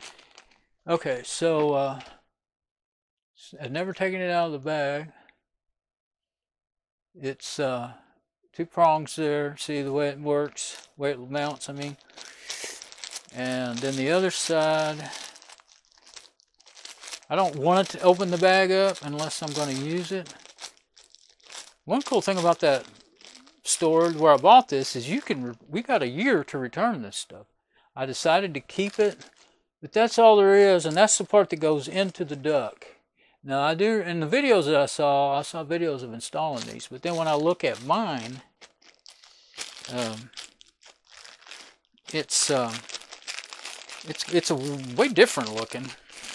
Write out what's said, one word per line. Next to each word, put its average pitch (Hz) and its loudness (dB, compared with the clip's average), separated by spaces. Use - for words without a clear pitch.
Okay, 160 -2
so, 151 0
uh, 135 -2
s-, - -20
I've 127 -10
never 180 -6
taken 185 -2
it 180 -4
out 170 0
of 160 -6
the 143 -8
bag. 147 -4
It's, 135 -10
uh, 123 -4
two 175 -6
prongs 156 2
there. 147 -2
See 147 -6
the 135 -6
way 143 0
it 143 -8
works, 147 -4
way 143 -2
it 127 -10
mounts, 147 -6
I 143 -12
mean. 143 -10
And 127 -6
then 135 -4
the 135 0
other 185 2
side, 156 0
I 147 -4
don't 175 0
want 180 2
it 170 -10
to - -4
open 180 6
the 175 0
bag 185 4
up 190 2
unless 147 -6
I'm 151 -6
gonna 147 -2
use 160 -6
it. 185 -8
One 226 0
cool 226 0
thing 190 0
about 170 2
that 139 2
store 165 2
where 156 6
I 139 8
bought 214 8
this 135 -2
is 127 -6
you 269 -2
can 139 -6
re-, 120 -8
we 185 -6
got 233 0
a 131 -2
year 175 0
to - -8
return 160 -4
this 101 -12
stuff. - -14
I 131 -6
decided 165 0
to 139 -8
keep - -6
it, 208 -2
but - -14
that's 226 2
all 226 10
there 196 8
is, 190 6
and 156 -2
that's 185 4
the 196 -4
part 208 4
that 165 -2
goes 151 0
into 180 -4
the 147 -8
duck. 135 -2
Now 139 -2
I 156 0
do, 214 2
in 170 -4
the 156 -2
videos 220 4
that 151 2
I 139 4
saw, 143 2
I 143 -2
saw 160 -10
videos 156 -4
of 120 -12
installing 139 -6
these, 113 -14
but 131 -14
then 170 -4
when 165 -2
I 156 2
look 165 0
at 120 -4
mine, 139 -4
um, 117 -8
it's, - -2
um, 123 0
it's, - -8
it's 170 0
a 160 0
w-, 131 -8
way 254 2
different 190 2
looking. 127 -8